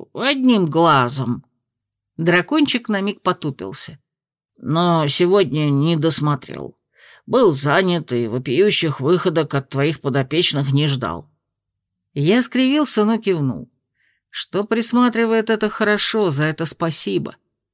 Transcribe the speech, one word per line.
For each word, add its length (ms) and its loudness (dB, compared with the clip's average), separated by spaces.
одним 520 2
глазом". 800 2
Дракончик 720 0
на 120 -2
миг 200 -6
потупился. 800 -6
"Но 500 0
сегодня 640 2
не 260 2
досмотрел. 800 -2
Был 280 4
занят 580 0
и 160 -2
вопиющих 720 0
выходок 560 0
от 140 -4
твоих 320 -2
подопечных 680 -2
не 160 2
ждал". 420 -6
Я 280 2
скривился, 640 2
но 140 2
кивнул. 520 -2
Что 320 -4
присматривает, 840 2
это 180 0
хорошо, 640 0
за 160 0
это 200 -4
спасибо. 680 -2